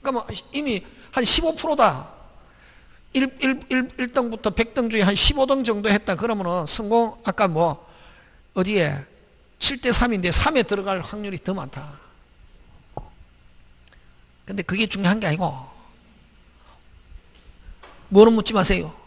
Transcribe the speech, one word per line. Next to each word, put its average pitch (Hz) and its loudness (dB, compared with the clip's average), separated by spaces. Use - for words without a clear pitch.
그러면 262 -4
이미 262 -4
한 254 -2
십오 320 2
프로다. 202 0
일, 262 0
일, 269 -2
일, 254 -2
일 247 -6
등부터 226 -2
백 226 -2
등 233 -2
중에 220 2
한 196 4
십오 269 4
등 269 0
정도 220 -2
했다 202 0
그러면은 180 -4
성공, 220 0
아까 208 0
뭐 160 0
어디에 175 0
칠 269 0
대 247 0
삼인데 196 0
삼에 294 2
들어갈 196 -4
확률이 202 -10
더 190 -6
많다. 143 -12
근데 196 -8
그게 202 -2
중요한 196 0
게 208 -4
아니고, 160 -2
뭐는 220 8
묻지 220 0
마세요. 180 0